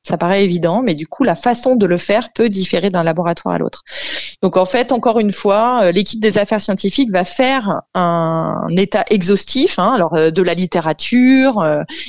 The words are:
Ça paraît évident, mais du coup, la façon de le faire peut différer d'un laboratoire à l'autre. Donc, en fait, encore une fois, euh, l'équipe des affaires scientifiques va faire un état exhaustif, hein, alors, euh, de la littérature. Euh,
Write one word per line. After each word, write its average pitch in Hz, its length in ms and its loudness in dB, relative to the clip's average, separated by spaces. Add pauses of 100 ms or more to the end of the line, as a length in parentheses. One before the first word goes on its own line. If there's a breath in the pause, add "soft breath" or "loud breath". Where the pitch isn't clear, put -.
Ça 170 160 -4
paraît 190 260 2
évident, 175 380 0
mais 202 120 0
du 151 120 -8
coup, - 180 -2
la 170 100 2
façon 247 420 0
de 202 100 4
le 175 100 2
faire 208 380 -2
peut 226 160 2
différer 190 400 -2
d'un 175 120 0
laboratoire 170 520 -2
à 170 40 0
l'autre. - 240 -6 (600 loud breath)
Donc, 185 160 2
en 185 80 4
fait, 247 260 -2
encore 233 280 2
une 208 100 2
fois, 220 540 2
euh, 175 80 4
l'équipe 208 280 -2
des 214 160 2
affaires 208 240 0
scientifiques 208 520 -2
va 180 120 2
faire 254 560 0 (140)
un 165 720 -2 (100)
état 196 320 0
exhaustif, 202 720 0
hein, 196 160 2
alors, 170 200 0
euh, 160 160 4
de 175 120 0
la 175 100 0
littérature. 214 1080 2
Euh, 151 220 0 (260 loud breath)